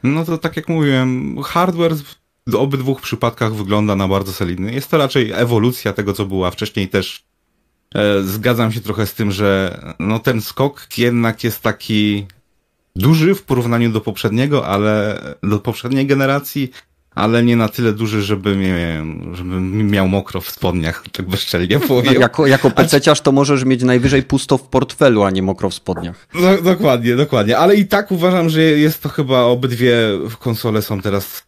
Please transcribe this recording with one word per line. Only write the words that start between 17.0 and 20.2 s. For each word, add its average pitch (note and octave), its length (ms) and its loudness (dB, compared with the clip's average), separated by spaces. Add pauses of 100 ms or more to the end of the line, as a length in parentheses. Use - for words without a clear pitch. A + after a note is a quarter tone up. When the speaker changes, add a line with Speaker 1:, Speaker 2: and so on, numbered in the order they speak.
Speaker 1:
ale A2+ 280 2
nie A#2+ 120 4
na A2 140 2
tyle A#2 240 -2
duży, G#2+ 280 -2
żeby, G2 360 -2
nie F#2 180 0
wiem, E2 600 -6
żebym F#2 560 -2
miał G2 160 2
mokro F#2 340 -2